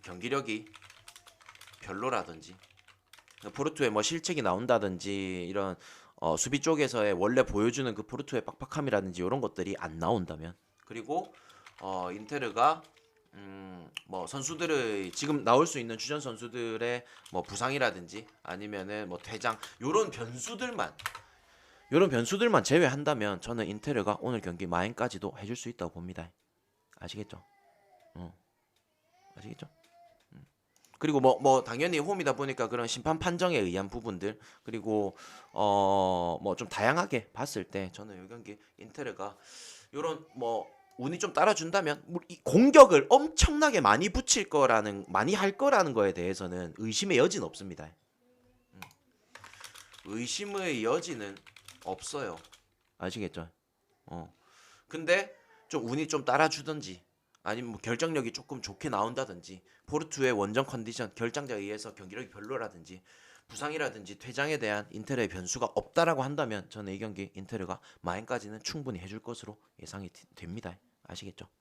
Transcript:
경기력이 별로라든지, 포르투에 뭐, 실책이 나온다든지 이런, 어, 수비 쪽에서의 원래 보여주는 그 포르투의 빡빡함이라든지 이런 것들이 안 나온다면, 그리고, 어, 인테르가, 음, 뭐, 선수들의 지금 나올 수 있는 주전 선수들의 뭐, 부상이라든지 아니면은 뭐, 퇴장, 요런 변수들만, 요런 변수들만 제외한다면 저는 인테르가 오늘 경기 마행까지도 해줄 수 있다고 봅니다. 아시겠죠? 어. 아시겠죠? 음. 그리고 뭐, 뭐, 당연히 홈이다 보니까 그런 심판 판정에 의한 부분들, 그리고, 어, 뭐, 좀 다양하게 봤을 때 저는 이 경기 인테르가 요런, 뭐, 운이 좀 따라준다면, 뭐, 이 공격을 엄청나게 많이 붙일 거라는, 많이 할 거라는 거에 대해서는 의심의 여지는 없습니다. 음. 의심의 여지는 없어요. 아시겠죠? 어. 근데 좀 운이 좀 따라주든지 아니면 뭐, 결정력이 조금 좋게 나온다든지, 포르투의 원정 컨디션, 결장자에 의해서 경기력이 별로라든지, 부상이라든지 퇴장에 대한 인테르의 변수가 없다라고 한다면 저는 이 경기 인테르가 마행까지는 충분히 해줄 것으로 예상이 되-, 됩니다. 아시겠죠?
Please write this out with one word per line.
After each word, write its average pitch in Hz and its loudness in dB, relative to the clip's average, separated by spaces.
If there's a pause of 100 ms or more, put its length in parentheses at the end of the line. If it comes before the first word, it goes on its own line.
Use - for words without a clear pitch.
경기력이 110 -4 (1160)
별로라든지, 92 -6 (960)
포르투에 143 0
뭐, 107 2
실책이 160 -2
나온다든지 98 0
이런, 95 -2 (400)
어, 82 2
수비 135 -2
쪽에서의 123 2
원래 110 4
보여주는 123 0
그 104 -8
포르투의 127 -6
빡빡함이라든지 101 -2
이런 107 0
것들이 95 -4
안 80 -8
나온다면, 85 -2 (300)
그리고, 123 -8 (480)
어, 90 -4
인테르가, 120 0 (520)
음, 95 -16 (180)
뭐, 92 -8
선수들의 139 -2
지금 143 -2
나올 123 6
수 147 -6
있는 117 -6
주전 147 -6
선수들의 117 -6 (280)
뭐, 90 -2
부상이라든지 107 -2 (160)
아니면은 101 -8
뭐, - -8
퇴장, 113 -6 (240)
요런 175 0
변수들만, 127 -8 (1000)
요런 170 4
변수들만 160 4
제외한다면 135 2
저는 113 -4
인테르가 104 -2
오늘 120 -2
경기 90 -6
마행까지도 98 -2
해줄 101 -8
수 120 -12
있다고 87 -8
봅니다. 87 -12 (680)
아시겠죠? 95 -12 (720)
어. 85 -14 (1040)
아시겠죠? 113 -16 (640)
음. 139 -20 (540)
그리고 151 4
뭐, 131 8
뭐, 131 6
당연히 151 0
홈이다 156 0
보니까 131 -2
그런 120 -2
심판 156 -2
판정에 175 0
의한 98 -2
부분들, 107 -6 (240)
그리고, 107 -2 (360)
어, 95 2
뭐, 95 -2
좀 107 -8
다양하게 131 0
봤을 117 -6
때 95 -8
저는 101 -18
이 - -20
경기 104 -16 (200)
인테르가 101 -10 (560)
요런, 156 -6 (100)
뭐, 117 -4 (300)
운이 151 -6
좀 196 -4
따라준다면, 165 2
뭐, 175 -6
이 - -16
공격을 233 12
엄청나게 294 6
많이 120 6
붙일 - 0
거라는, 107 4
많이 107 2
할 196 0
거라는 214 4
거에 101 4
대해서는 90 -4
의심의 113 0
여지는 131 4
없습니다. 82 -12 (840)
음. 95 -20 (1300)
의심의 151 -4
여지는 120 -2 (500)
없어요. 95 -8 (600)
아시겠죠? 90 -8 (560)
어. 82 -14 (540)
근데 170 0 (320)
좀 117 -4
운이 143 -2
좀 147 -2
따라주든지 143 0 (380)
아니면 117 -6
뭐, 104 -10
결정력이 131 -2
조금 127 -12
좋게 - -10
나온다든지, 104 -4 (260)
포르투의 143 0
원정 107 2
컨디션, 117 -8
결장자에 117 -6
의해서 104 -8
경기력이 101 -14
별로라든지, 101 -12 (480)
부상이라든지 120 -6
퇴장에 139 -2
대한 104 -2
인테르의 110 -2
변수가 92 -4 (100)
없다라고 165 0
한다면 131 -4
저는 101 -10
이 98 -8
경기 98 -8
인테르가 95 -10 (180)
마행까지는 107 -6
충분히 131 -8
해줄 95 -12
것으로 110 -14 (220)
예상이 98 -14
되-, - -20 (100)
됩니다. 90 -12 (260)
아시겠죠? 95 -16 (120)